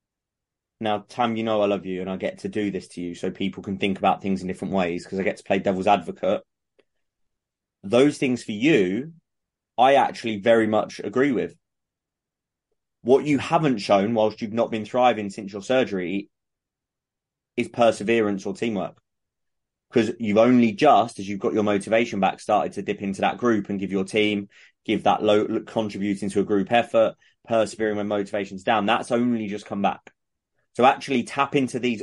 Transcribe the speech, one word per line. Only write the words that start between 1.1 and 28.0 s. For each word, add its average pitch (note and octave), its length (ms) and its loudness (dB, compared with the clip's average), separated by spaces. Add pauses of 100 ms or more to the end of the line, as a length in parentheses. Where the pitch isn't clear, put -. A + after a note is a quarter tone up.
you A2+ 80 -4
know A2 180 0
I G2+ 40 2
love G2 200 -2
you F#2 140 -6
and F#2 100 -6
I F#2+ 60 -6
get F#2+ 240 -6
to G2+ 80 -8
do G#2 220 -2
this F#2 180 -8
to - 120 -14
you F2 140 -8
so F#2 160 -6
people F#2+ 320 -6
can G2 160 -8
think G2 200 -2
about F#2 240 0
things F#2+ 200 -2
in F#2 60 -8
different F#2 260 -6
ways F2 320 -2
'cause - 140 -8
I - 20 -4
get F#2+ 140 -2
to - 80 -20
play G2 160 0
devil's - 260 -2
advocate. G2 560 0 (1400)
Those B2 340 4
things B2 240 -2
for - 100 -8
you, A#2 600 2 (680)
I C3 160 6
actually A2+ 460 0
very A2+ 260 4
much G#2+ 320 -2
agree B2 340 0
with. F2 220 -2 (1500)
What B2+ 220 4
you D3 140 2
haven't D3 400 0
shown G2+ 360 2
whilst A2 280 0
you've G#2+ 100 -8
not A2 180 0
been A2 140 -6
thriving A2 460 0
since G2 220 -12
your G2+ 100 -10
surgery G2 680 -2 (1300)
is A#2+ 120 -4
perseverance G#2+ 800 2
or G2 80 -6
teamwork. G2+ 460 -6 (880)
'Cause A2+ 280 2
you've G#2 200 0
only A#2+ 340 6
just, A#2 460 4
as G2 100 -10
you've G2+ 120 -8
got A#2 140 -2
your G#2 80 2
motivation G#2 560 0
back, F#2+ 220 0
started G2 340 0
to G2+ 80 -8
dip G2+ 180 -6
into G2 200 -6
that G2+ 180 -2
group A2+ 300 0
and G2+ 100 -6
give F#2 140 -6
your F#2+ 120 -2
team, G#2 440 0 (360)
give G#2 200 -2
that G2+ 180 2
low, G#2+ 400 2
contribute G2+ 600 -4
into G2+ 180 -2
a F#2+ 40 0
group G2 280 0
effort, A2+ 420 2 (320)
persevering G#2+ 500 -2
when G#2 120 -4